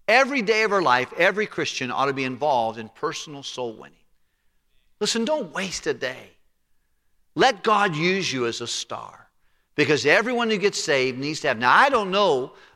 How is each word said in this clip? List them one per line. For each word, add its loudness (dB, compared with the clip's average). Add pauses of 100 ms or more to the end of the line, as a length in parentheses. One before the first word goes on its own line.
Every 4
day 2
of 0
our 2
life, 2
every 2
Christian -6
ought -2
to 0
be -4
involved -2
in -14
personal -10
soul -10
winning. -20 (1000)
Listen, -2
don't -2
waste -6
a -2
day. -10 (1080)
Let 2
God 2
use 0
you -2
as -4
a -8
star, -10 (480)
because 2
everyone 2
who 0
gets -2
saved 0
needs -6
to 0
have. 0
Now, 6
I 6
don't 0
know 2 (220)